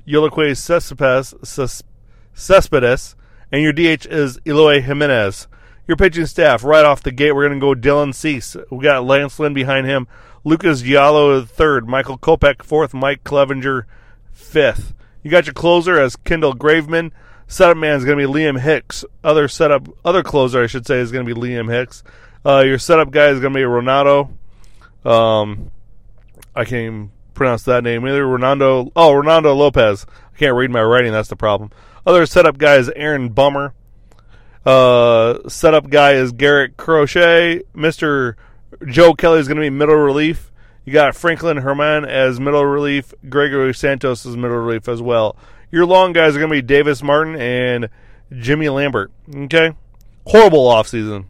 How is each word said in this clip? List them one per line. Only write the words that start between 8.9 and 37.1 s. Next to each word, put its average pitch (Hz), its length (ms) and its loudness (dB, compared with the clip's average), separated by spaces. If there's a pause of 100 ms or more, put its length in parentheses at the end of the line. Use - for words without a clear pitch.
Lance 139 340 -2
Lynn 147 160 -4
behind 135 320 -2
him. 135 220 -4 (340)
Lucas 156 400 -2
Giallo 139 600 4
third, 135 440 -2
Michael 131 320 -6
Kopech 151 440 0
fourth, 151 320 -4
Mike 135 280 -4
Clevenger 135 640 -2 (460)
fifth. - 640 -4 (280)
You 147 80 -12
got 170 160 2
your 143 80 -10
closer 170 440 0
as 131 180 0
Kendall 156 380 -2
Graveman. 156 580 -2 (340)
Setup 170 300 2
man 156 200 -2
is 131 80 -4
gonna 143 120 0
be 143 80 -2
Liam 139 360 -4
Hicks. 143 440 -4 (180)
Other 151 240 2
setup, 143 420 0 (160)
other 180 180 0
closer, 131 400 -2
I 117 40 0
should 120 200 -10
say, 135 140 -2
is 120 120 -6
gonna 127 120 -8
be 117 100 -8
Liam 117 360 -8
Hicks. 123 320 -6 (440)
Uh, 139 200 6
your 135 120 0
setup 156 320 2
guy 147 180 4
is 139 120 0
gonna 135 140 -4
be 135 60 -2
Ronaldo. 135 720 0 (720)
Um, 110 640 0 (840)
I 123 80 -4
can't 117 180 -6
even 110 280 -12 (240)
pronounce 123 300 -2
that 123 200 0
name 117 220 -4
either. 139 180 -2
Ronaldo, 131 720 0
oh, 165 160 6
Ronaldo 151 420 2
Lopez. 131 520 2 (280)
I - 40 -16
can't 135 180 0
read 127 140 -2
my 120 120 -2
writing, 117 300 2
that's 107 160 -4
the 107 80 -14
problem. 104 340 -4 (360)
Other 175 200 4
setup 156 320 2
guy 143 180 4
is 127 200 0
Aaron 143 340 -6
Bummer. 139 420 -2 (920)
Uh, 120 800 2
setup 156 400 0
guy 143 240 4
is 131 200 0
Garrett 139 440 0
Crochet. 170 840 2 (120)